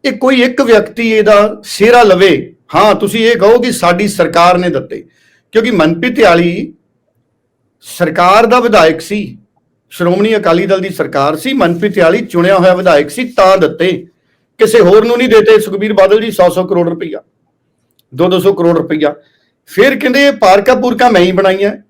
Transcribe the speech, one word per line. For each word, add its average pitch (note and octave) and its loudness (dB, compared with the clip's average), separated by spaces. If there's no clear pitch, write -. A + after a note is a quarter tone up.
ਇਹ C4+ -4
ਕੋਈ B3+ 0
ਇੱਕ B3 -2
ਵਿਅਕਤੀ A3+ 0
ਇਹਦਾ G#3+ 2
ਸਿਹਰਾ A#3+ 2
ਲਵੇ, F#3 4
ਹਾਂ, G3+ 2
ਤੁਸੀਂ G#3+ -4
ਇਹ A#3 2
ਕਹੋ A3 2
ਕਿ B3 -2
ਸਾਡੀ F3+ -2
ਸਰਕਾਰ F3 0
ਨੇ F3+ -2
ਦਿੱਤੇ, - -8
ਕਿਉਂਕਿ A3+ 0
ਮਨਪ੍ਰੀਤ E3+ -2
ਇਆਲੀ F3 0
ਸਰਕਾਰ F3+ 0
ਦਾ A#3+ 2
ਵਿਧਾਇਕ A3 2
ਸੀ, G3 -10
ਸ਼੍ਰੋਮਣੀ G3 -2
ਅਕਾਲੀ F#3 0
ਦਲ F#3+ -2
ਦੀ F#3+ -8
ਸਰਕਾਰ C#3+ -4
ਸੀ, B3+ -8
ਮਨਪ੍ਰੀਤ F#3+ -2
ਇਆਲੀ E3+ 0
ਚੁਣਿਆ F3+ 0
ਹੋਇਆ F3+ 4
ਵਿਧਾਇਕ D#3 0
ਸੀ, B3+ -8
ਤਾਂ F#3+ 2
ਦਿੱਤੇ, F3 -2
ਕਿਸੇ A3 2
ਹੋਰ G#3 4
ਨੂੰ A#3+ -2
ਨਹੀਂ B3 -2
ਦਿੱਤੇ। G#3+ 4
ਸੁਖਬੀਰ G3+ -4
ਬਾਦਲ G3 2
ਜੀ A3+ -6
ਸੌ F3+ 2
ਸੌ F3+ -4
ਕਰੋੜ F3 -2
ਰੁਪਈਆ, E3 -10
ਦੋ E3+ 0
ਦੋ F#3 0
ਸੌ G3 0
ਕਰੋੜ E3+ 0
ਰੁਪਈਆ। D3+ -4
ਫਿਰ B3+ -2
ਕਹਿੰਦੇ C#4 0
ਇਹ C#4 2
ਪਾਰਕਾਂ G3+ 2
ਪੂਰਕਾਂ B3 0
ਮੈਂ F3+ 2
ਹੀ F#3 0
ਬਣਾਈਆਂ। G3 -2